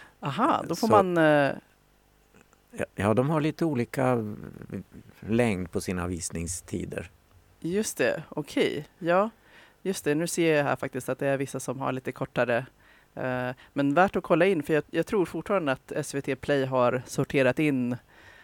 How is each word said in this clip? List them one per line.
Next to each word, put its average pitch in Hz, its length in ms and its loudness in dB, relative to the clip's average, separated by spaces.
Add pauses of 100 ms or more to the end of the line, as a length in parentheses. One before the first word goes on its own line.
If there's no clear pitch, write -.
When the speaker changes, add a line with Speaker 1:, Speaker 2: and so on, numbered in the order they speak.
(200)
Speaker 1:
Aha, 208 480 0
då 170 80 -4
får 226 120 0
Speaker 2:
Så 220 40 2
Speaker 1:
man, 190 260 6
eh, 151 320 6 (1300)
Speaker 2:
Ja, - 80 -6 (100)
ja, 104 200 2
de 127 160 2
har 160 100 0
lite 151 240 -2
olika 123 720 0 (840)
längd 104 500 0
på 101 100 -4
sina 90 260 -4
visningstider. 87 1040 -6 (500)
Speaker 1:
Just 190 380 -4
det, 135 300 0
okej. - 580 -2 (120)
Ja, 185 320 2 (520)
just 190 220 -6
det. 147 100 2
Nu 160 120 0
ser 165 300 2
jag 143 80 4
här 131 120 0
faktiskt - 320 -6
att 131 100 -4
det 143 80 -2
är 139 100 2
vissa 135 240 -6
som 131 200 -8
har 135 120 -2
lite 127 200 -6
kortare, 123 540 -2 (480)
eh, 127 360 -4 (220)
men 143 220 0
värt 190 220 4
att 185 60 -2
kolla 170 240 4
in, 185 160 2
för 160 120 -2
jag, 151 160 2
jag 165 160 -2
tror 190 200 0
fortfarande 165 460 -2
att - 200 -8
S - 220 -6
V 139 60 -4
T 135 160 -4
Play 139 280 0
har 127 420 2
sorterat 135 520 2
in, 135 340 0 (520)